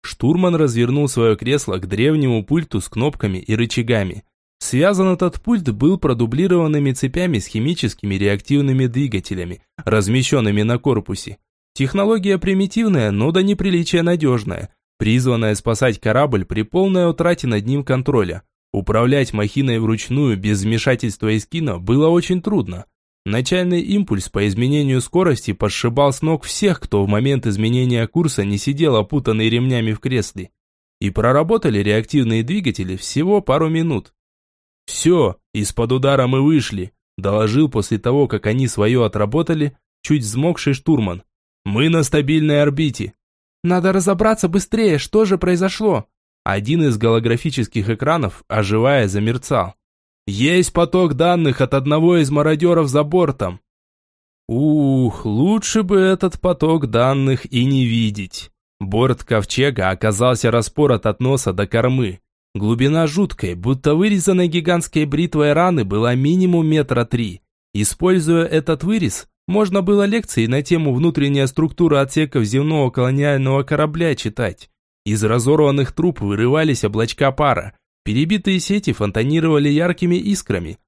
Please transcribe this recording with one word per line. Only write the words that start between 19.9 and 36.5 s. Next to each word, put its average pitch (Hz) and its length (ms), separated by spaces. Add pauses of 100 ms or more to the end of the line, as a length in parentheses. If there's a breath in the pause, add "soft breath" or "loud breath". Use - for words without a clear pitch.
без 101 240
вмешательства 110 720
Искина, 131 420
было 123 300
очень 175 320
трудно. 92 460 (400)
Начальный 175 560
импульс 101 480
по 101 180
изменению 131 540
скорости 160 500
подшибал 120 600
с - 100
ног 160 220
всех, - 360
кто 101 240
в 98 40
момент 123 380
изменения 117 600
курса 160 380
не 101 120
сидел 143 400
опутанный 110 540
ремнями 120 420
в 107 80
кресле. 113 500 (500)
И 98 100
проработали 139 720
реактивные 113 600
двигатели 113 540
всего 185 460
пару 151 260
минут. 160 460 (720)
«Все, 156 500 (160)
из-под 113 400
удара 131 340
мы 131 160
вышли», 127 500 (260)